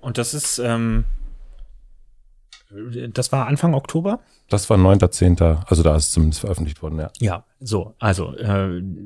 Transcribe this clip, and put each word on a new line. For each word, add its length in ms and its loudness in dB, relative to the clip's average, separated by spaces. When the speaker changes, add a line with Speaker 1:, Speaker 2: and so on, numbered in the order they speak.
Speaker 1:
und 180 -6
das 160 -4
ist, 240 -4
ähm, 460 0
das 220 -4
war 140 0
Anfang 260 0
Oktober? 480 -2
Speaker 2:
Das 200 0
war 80 4
neunter 340 6
zehnter, 580 4
also 140 4
da 140 4
ist 100 2
es 60 -6
zumindest 280 2
veröffentlicht 420 -6
worden, 160 -6
ja. 200 -6
Speaker 1:
Ja, 260 -2
so, 380 -4
also, 380 -2
äh, 460 -2